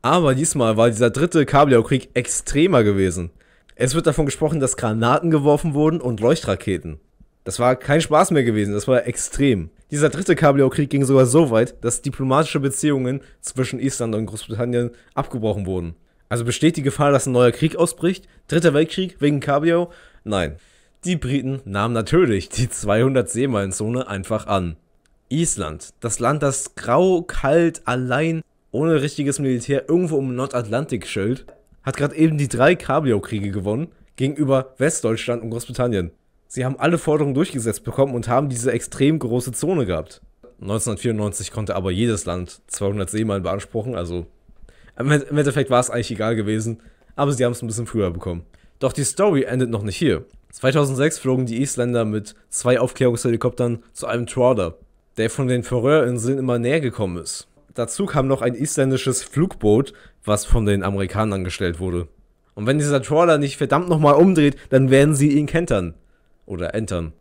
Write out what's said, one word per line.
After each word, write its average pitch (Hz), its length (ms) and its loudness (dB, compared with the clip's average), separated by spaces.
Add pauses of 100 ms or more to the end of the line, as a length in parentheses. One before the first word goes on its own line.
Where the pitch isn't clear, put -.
Aber 143 340 4
diesmal 120 400 0
war 117 140 6
dieser 113 220 2
dritte 156 340 2
Kabeljau-Krieg 135 680 4
extremer 139 720 2
gewesen. 92 460 0 (460)
Es 127 200 -2
wird 165 120 0
davon 156 180 2
gesprochen, 156 340 -2
dass 127 160 0
Granaten 117 540 0
geworfen 147 460 2
wurden 156 260 2
und 120 180 -4
Leuchtraketen. 95 800 0 (440)
Das 113 160 -8
war 127 160 4
kein 147 260 0
Spaß 160 300 2
mehr 143 120 4
gewesen, 107 300 0
das 101 140 -4
war 123 200 2
extrem. 117 640 -2 (200)
Dieser 147 200 2
dritte 175 260 0
Kabeljau-Krieg 139 540 2
ging 139 160 0
sogar 131 200 6
so 139 260 4
weit, 113 300 2
dass 117 200 -4
diplomatische 139 580 0
Beziehungen 135 640 0 (180)
zwischen 127 400 -6
Island 117 360 -2
und 110 100 -2
Großbritannien 120 680 -4 (220)
abgebrochen 107 520 -4
wurden. 87 300 -6 (320)
Also 117 160 -4
besteht 147 320 2
die 151 60 -6
Gefahr, 143 300 0
dass 131 140 2
ein 135 60 -2
neuer 123 200 6
Krieg - 260 -2
ausbricht? 175 500 -2 (200)
Dritter 160 260 2
Weltkrieg 165 460 0
wegen 147 200 2
Kabeljau? 170 520 0 (340)
Nein. 90 320 -2 (480)
Die 175 100 0
Briten 131 480 -4
nahmen 104 300 -2
natürlich 113 560 0
die - 200 0
zweihundert 120 600 0
Seemeilen 107 420 -2
Zone 113 380 -4
einfach 101 380 -6
an. 90 280 -2 (540)
Island, 101 720 -4
das 117 180 -6
Land, 139 240 0
das - 320 -4
grau, 170 460 2
kalt, 165 640 0
allein, 127 560 -2 (300)
ohne 151 300 2
richtiges 143 380 -4
Militär, 135 480 -2
irgendwo 160 320 2
im 127 160 -4
Nordatlantik 123 680 -4
chillt, 110 400 -4 (380)
hat 135 120 -4
grad 143 180 -2
eben 156 240 2
die 139 120 0
drei 139 260 4
Kabeljau-Kriege 110 760 -2
gewonnen, 104 360 -4 (300)
gegenüber 135 600 0
Westdeutschland 120 640 -2
und 113 80 -8
Großbritannien. 117 600 -2 (380)
Sie 127 140 -6
haben 131 160 -4
alle 165 180 2
Forderungen 151 380 0
durchgesetzt 123 480 -2
bekommen 135 320 -2
und 117 140 -4
haben 139 180 2
diese 120 240 -2
extrem 139 480 0
große 127 320 -4
Zone 151 340 -2
gehabt. 82 360 -6 (380)
Neunzehnhundertvierundneunzig 104 920 -4
konnte 101 240 -6
aber 95 160 -2
jedes 107 340 0
Land 90 420 -8
zweihundert 101 420 -4
Seemeilen 104 340 -2
beanspruchen, 107 520 -6
also 87 320 -6 (680)
im 135 140 0
End-, 143 180 2
im 147 80 0
Endeffekt 139 320 0
war 123 120 4
es - 80 -4
eigentlich 120 220 -4
egal 110 260 -2
gewesen, 110 440 -4 (360)
aber 143 160 2
sie 123 100 0
haben's 120 180 -2
ein 120 60 -8
bisschen 113 180 -6
früher 101 260 -2
bekommen. 85 340 -8 (340)
Doch 131 140 0
die 143 100 -4
Story 175 400 2
endet 123 260 -2
noch 107 140 -4
nicht 98 140 -6
hier. 117 260 0 (300)
Zweitausendsechs 135 680 0
flogen 131 260 0
die 117 160 -4
Isländer 120 440 -2
mit 107 280 -6 (140)
zwei 123 320 0
Aufklärungshelikoptern 120 1120 0
zu - 160 -10
einem 117 180 -2
Trawler, 120 520 2 (400)
der 113 120 0
von 135 200 -2
den 123 140 0
Färöerinseln 123 760 0
immer 123 220 0
näher 131 200 0
gekommen 101 380 -4
ist. - 320 -12 (240)
Dazu 120 320 -4
kam 143 220 0
noch 135 140 0
ein 123 140 0
isländisches 131 640 -2
Flugboot, 120 720 0 (300)
was 104 220 0
von 117 200 4
den 101 160 2
Amerikanern 98 600 -2
gestellt 87 360 -4
wurde. 87 280 -4 (480)
Und 104 100 -6
wenn 143 140 2
dieser 143 240 0
Trawler 160 340 4
nicht 143 200 -4
verdammt 156 320 0
nochmal 151 260 6
umdreht, 156 400 6 (140)
dann 131 200 4
werden 139 240 6
sie 143 240 4
ihn 151 80 2
kentern. 123 480 -2 (540)
Oder 87 260 -6
entern. 92 480 -4